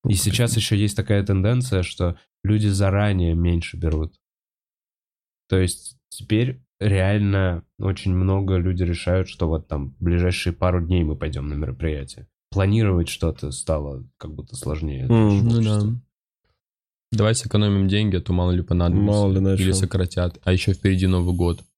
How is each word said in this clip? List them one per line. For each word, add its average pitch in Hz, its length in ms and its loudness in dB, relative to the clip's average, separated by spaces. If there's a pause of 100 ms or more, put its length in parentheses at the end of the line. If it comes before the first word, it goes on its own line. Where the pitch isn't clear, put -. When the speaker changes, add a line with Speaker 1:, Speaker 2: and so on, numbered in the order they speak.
Speaker 1:
И 107 60 2
сейчас 107 420 0
ещё 107 180 0
есть 104 220 0
такая 101 280 0
тенденция, 101 600 0
что 87 320 -4 (260)
люди 107 240 2
заранее 98 680 2
меньше 85 420 0
берут. 78 380 -2 (1300)
То 92 120 2
есть - 360 -4 (120)
теперь 123 520 -2 (200)
реально 98 800 2 (160)
очень 98 340 -2
много 95 440 2
людей 90 320 0
решают, 90 400 0
что - 180 -4
вот 80 220 -4
там 69 320 -6
в - 20 -6
ближайшие 87 520 0
пару 90 300 0
дней 87 200 0
мы 76 100 -2
пойдём 73 340 -6
на 76 60 -6
мероприятие. 76 720 -6 (240)
Планировать 98 580 2
что-то 73 440 -4
стало 71 520 -6 (140)
как 76 160 -14
будто 71 220 -14
сложнее. 73 500 -6
Speaker 2:
Мгм. 110 380 4
Speaker 3:
Ну 120 80 2
Speaker 1:
Хочется. 110 340 2
Speaker 3:
да. 120 140 -4 (1120)
Давай 107 240 2
сэкономим 104 500 0
деньги, 101 300 0
а 87 40 0
то 90 120 -4
мало 90 180 2
ли 90 120 0
понадобится. 87 440 2
Speaker 2:
Мало 101 260 2
ли 95 60 2
на 95 160 2
Speaker 3:
Или 95 160 2
Speaker 2:
чём. 92 40 2
Speaker 3:
сократят. 92 680 -2
А 92 100 0
ещё 92 200 2
впереди 95 340 0
Новый 90 300 0
год. 85 260 0 (160)